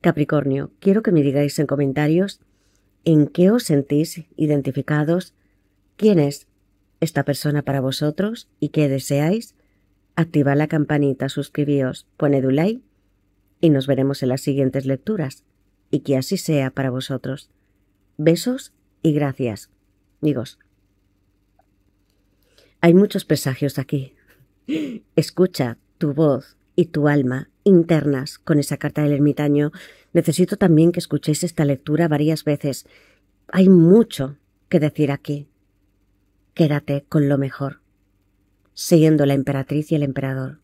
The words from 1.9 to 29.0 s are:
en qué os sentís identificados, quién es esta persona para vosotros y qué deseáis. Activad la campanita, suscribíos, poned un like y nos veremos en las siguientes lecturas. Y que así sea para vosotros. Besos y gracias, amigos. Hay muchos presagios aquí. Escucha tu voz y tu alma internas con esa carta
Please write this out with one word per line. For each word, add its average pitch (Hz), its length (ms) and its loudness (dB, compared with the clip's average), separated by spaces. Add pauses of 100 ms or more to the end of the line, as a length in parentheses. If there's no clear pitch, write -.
en 156 220 4
qué 180 220 2
os - 140 2
sentís 151 640 -2 (100)
identificados, 151 1000 -2 (600)
quién 208 240 4
es 143 280 -2 (520)
esta 156 240 -2
persona 147 380 -2
para 139 180 -4
vosotros 151 680 -4 (100)
y 147 100 -4
qué 151 200 0
deseáis. 147 680 -4 (600)
Activad 147 420 0
la 151 100 0
campanita, 143 640 -2
suscribíos, 139 760 -4 (100)
poned 143 260 0
un 131 140 0
like 214 240 -2 (800)
y 165 80 4
nos 135 180 2
veremos 139 340 0
en 127 80 -2
las 131 120 -2
siguientes 135 440 -2
lecturas. 135 600 -6 (460)
Y 147 100 -2
que 139 160 -2
así 156 200 -4
sea 139 340 -2
para 135 200 -4
vosotros. 131 580 -10 (680)
Besos 165 560 -2 (280)
y 160 120 2
gracias, 135 560 -4 (520)
amigos. 139 380 -4 (2250)
Hay 170 120 6
muchos 196 320 4
presagios 139 540 -4
aquí. 135 360 -8 (1000)
Escucha 147 640 -2 (200)
tu 147 160 -4
voz 139 440 0 (180)
y 175 100 2
tu 147 220 -2
alma 135 420 0 (140)
internas 156 760 2
con 147 200 0
esa 143 180 -4
carta 151 260 -4